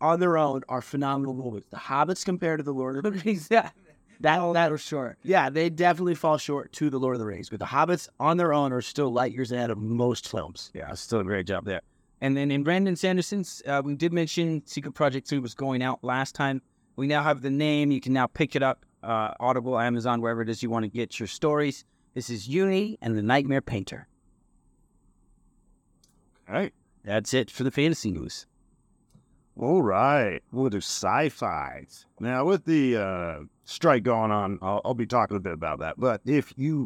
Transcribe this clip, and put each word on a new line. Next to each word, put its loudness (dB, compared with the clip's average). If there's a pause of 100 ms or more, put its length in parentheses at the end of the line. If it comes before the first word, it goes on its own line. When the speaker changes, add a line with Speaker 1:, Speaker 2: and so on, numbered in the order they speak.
Speaker 1:
on 4
their 4
own 2
are -4
phenomenal -4
movies. -8
The -14
Hobbits -2
compared 0
to -6
The -4
Lord -4
of -4
the 0
Rings, -2
Speaker 2:
<laughs> -4
Yeah. 4 (500)
Speaker 1:
that, 4
that 6
Speaker 2:
For 0
sure. -6
Speaker 1:
Yeah, 4
they 2
definitely 4
fall 2
short -4
to 0
The -2
Lord 2
of -4
the -4
Rings, -8
but -8
The -4
Hobbits 2 (100)
on 2
their 4
own 2
are -2
still 0
light 0
years -4
ahead 0
of -2
most 0
films. -10
Speaker 2:
Yeah, -10
still -2
a -2
great -2
job -4
there. -6 (400)
And 0
then 0
in 0
Brandon 2
Sanderson's, -2
uh, 0
we -2
did 0
mention -2
Secret -8
Project 0
three -2
was -6
going -2
out -4
last -2
time. -2 (360)
We -4
now 2
have 2
the -2
name. 2
You 2
can 0
now 4
pick 0
it 2
up, 0 (180)
uh, -2
Audible, 0
Amazon, 0
wherever -2
it -4
is -4
you -4
wanna -2
get -6
your -4
stories. 0 (300)
This -8
is -8
Uni 0
and -2
the 0
Nightmare 2
Painter. -8 (2500)
Speaker 3:
All -8
right. -2 (320)
Speaker 2:
That's -2
it 2
for -6
the 2
fantasy 0
news. -8 (1120)
Speaker 3:
All 4
right. 4 (100)
We'll 2
do -2
sci-fi. -2 (340)
Now, -2
with 2
the, 4
uh, -2 (240)
strike 2
going 2
on, 0
I'll, -2
I'll -2
be -2
talking 0
a -2
bit -6
about -6
that. -6
But 0
if 0
you -2